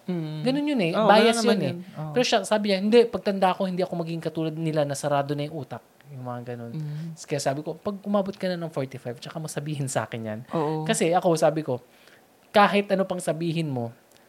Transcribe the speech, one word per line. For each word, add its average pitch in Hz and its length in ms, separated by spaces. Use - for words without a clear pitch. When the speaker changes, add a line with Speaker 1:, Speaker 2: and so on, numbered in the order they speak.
Speaker 1:
Mm. 156 380
Speaker 2:
Ganun 277 240
yun 285 140
eh. 175 120
Speaker 1:
Oo, 214 140
Speaker 2:
Bias 208 160
Speaker 1:
ganun 233 80
naman 226 140
Speaker 2:
yun 185 80
eh. 135 100
Speaker 1:
yun. 175 60
Oo. 156 160
Speaker 2:
Pero 247 120
siya, 240 180
sabi 214 240
niya, 196 120
"Hindi, 214 260
pagtanda 196 460
ko, 180 140
hindi 180 160
ako 180 160
maging 165 240
katulad 160 320
nila 156 300
na 143 120
sarado 143 380
na 143 100
yung 151 140
utak." 127 260
Yung 139 160
mga 123 240
ganun. 120 280
Speaker 1:
Mm. 156 440
Speaker 2:
Kaya 143 220
sabi 151 200
ko, 156 140
"Pag 202 260
umabot 202 300
ka 196 160
na 180 100
ng 170 120
forty-five, 135 480
tsaka - 220
mo 156 80
sabihin 147 400
sa 127 180
akin 113 180
yan." 110 180
Speaker 1:
Oo. 156 340
Speaker 2:
Kasi 165 260
ako, 175 240
sabi 156 280
ko, 127 180
kahit 202 380
ano 190 140
pang 190 160
sabihin 165 480
mo, 123 220